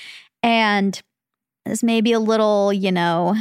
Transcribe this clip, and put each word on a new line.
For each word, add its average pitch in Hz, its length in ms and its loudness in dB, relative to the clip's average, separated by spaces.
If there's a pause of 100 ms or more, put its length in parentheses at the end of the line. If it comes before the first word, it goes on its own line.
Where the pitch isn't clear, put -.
(420)
And 208 580 0 (640)
this 226 180 -6
may 226 180 0
be 233 120 2
a 226 60 2
little, 214 540 2
you 190 180 -2
know, 175 500 0